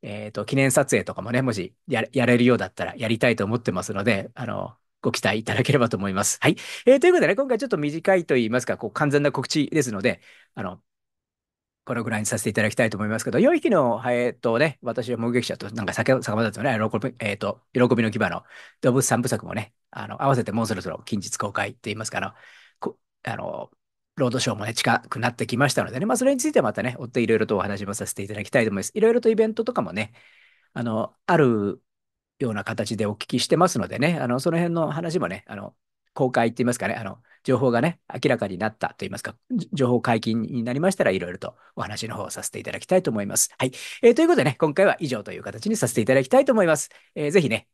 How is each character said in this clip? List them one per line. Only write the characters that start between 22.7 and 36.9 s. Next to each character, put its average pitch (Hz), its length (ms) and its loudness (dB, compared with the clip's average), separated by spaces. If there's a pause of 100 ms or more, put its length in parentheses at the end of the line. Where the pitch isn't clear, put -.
こ-、 - 200 -8 (240)
あ - 120 -6
の、 - 360 -10 (480)
ロ 127 80 2
ー - 20 2
ド 120 100 -2
シ 120 100 -2
ョ 107 40 -2
ー - 20 -4
も 107 100 -8
ね、 110 80 -6
近 - 260 2 (100)
く - 100 -6
な 120 100 0
っ 117 60 -10
て 110 120 -4
き 120 100 -4
ま 139 120 4
し - 40 -2
た 110 100 0
の 87 80 -6
で 123 80 -6
ね、 185 60 -4
ま 233 80 0
あ、 247 40 2
そ 247 80 0
れ 277 100 4
に 254 40 -6
つ 277 60 -2
い 302 60 0
て 254 80 4
は - 40 2
ま 208 100 0
た 196 100 -4
ね、 123 160 -4
追 131 60 -10
っ 113 40 -12
て 123 120 -2
い 117 60 2
ろ 113 100 4
い - 20 4
ろ 107 80 0
と 107 100 0
お 92 40 0
話 98 240 -6
も 98 100 -6
さ 98 100 -6
せ - 80 -10
て - 100 -10
い 98 40 -10
た 107 80 -10
だ 104 80 -8
き - 80 -14
た 131 100 4
い 113 40 4
と 110 60 0
思 98 80 -2
い - 20 -4
ま - 20 -4
す。 - 100 -8
い 214 80 0
ろ 220 80 6
い 233 40 4
ろ 240 80 2
と 240 80 4
イ 226 60 4
ベ 220 120 4
ン 220 80 -4
ト 226 80 -4
と 247 100 -4
か - 80 -2
も 98 120 -6
ね、 110 200 -6 (600)
あ 120 100 -6
の、 110 320 -4 (100)
あ 180 120 4
る 113 440 4 (580)
よ 123 120 -2
う - 20 -4
な 101 100 -6
形 107 340 -4
で 107 80 0
お 104 100 -2
聞 - 120 -12
き 123 120 0
し - 80 -2
て 165 100 2
ま 170 120 6
す 123 100 -2
の 90 80 -4
で - 120 -8
ね、 156 200 0
あ 131 80 -4
の、 123 120 0
そ 170 120 0
の 165 60 0
辺 170 180 0
の 160 160 0
話 165 280 -4
も 90 80 -2
ね、 95 200 -8
あ - 80 -12
の、 101 200 -14 (380)
公 127 180 0
開 117 180 2
っ - 20 -6
て 117 60 -14
言 123 80 0
い - 20 2
ま 120 60 0
す - 60 -6
か 95 80 -4
ね、 - 80 -4